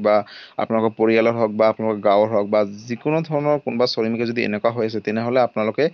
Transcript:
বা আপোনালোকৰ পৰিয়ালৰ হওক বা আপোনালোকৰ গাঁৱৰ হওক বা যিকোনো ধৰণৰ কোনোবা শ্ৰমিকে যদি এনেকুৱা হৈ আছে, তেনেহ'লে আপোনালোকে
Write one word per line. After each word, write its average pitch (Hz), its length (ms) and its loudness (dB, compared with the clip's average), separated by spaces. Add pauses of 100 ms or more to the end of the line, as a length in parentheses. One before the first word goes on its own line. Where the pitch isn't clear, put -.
বা 104 120 4 (440)
আপোনালোকৰ 113 380 0
পৰিয়ালৰ 113 380 4
হওক 113 180 0
বা 110 160 2
আপোনালোকৰ 110 320 -2
গাঁৱৰ 104 280 4
হওক 104 200 0
বা 107 120 2 (260)
যিকোনো 147 340 -2
ধৰণৰ 147 380 -2
কোনোবা 123 280 -2
শ্ৰমিকে 117 400 -2
যদি 117 160 -2
এনেকুৱা 104 280 0
হৈ 117 160 -2
আছে, 110 140 -6
তেনেহ'লে 117 400 -2
আপোনালোকে 113 540 0